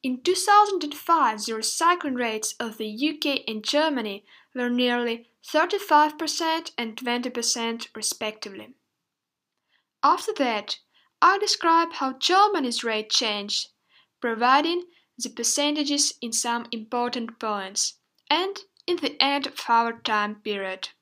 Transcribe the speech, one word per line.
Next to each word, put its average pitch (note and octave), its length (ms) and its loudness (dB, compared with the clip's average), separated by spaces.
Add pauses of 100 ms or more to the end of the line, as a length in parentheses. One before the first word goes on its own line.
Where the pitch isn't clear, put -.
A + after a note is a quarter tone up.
In B3+ 200 -4
two F4+ 120 2
thousand G4+ 480 4
and D4 120 -6
five, A#3+ 500 2
the A3+ 80 -4
recycling D#4 640 0
rates A3 420 -4
of A3 200 -6
the G#3+ 80 -4
U C#4+ 320 -2
K C#4 280 -2
and G#3+ 160 -6
Germany B3+ 640 0 (300)
were B3 160 -2
nearly A#3+ 580 0 (160)
thirty-five D4+ 720 2
percent D#4+ 640 -4
and A3+ 180 -6
twenty B3 320 -4
percent A#3 680 -4
respectively. G#3+ 800 -8 (1300)
After F4 360 2
that, A3+ 400 -2 (420)
I F#4 160 6
describe E4+ 580 2
how C4 240 -4
Germany's F4+ 640 2
rate G#3+ 280 -4
changed, G#3 580 -2 (520)
providing C4+ 640 2 (340)
the A#3+ 120 -6
percentages C#4+ 920 0
in A#3 100 -6
some A#3 380 -2
important A#3+ 680 -4
points, G3+ 560 -4 (360)
and F#4+ 260 0 (300)
in F4+ 100 0
the - 260 -4
end C#4 240 2
of - 220 -10
our A#3 240 2
time G#3+ 440 -4
period. G3 520 -6 (140)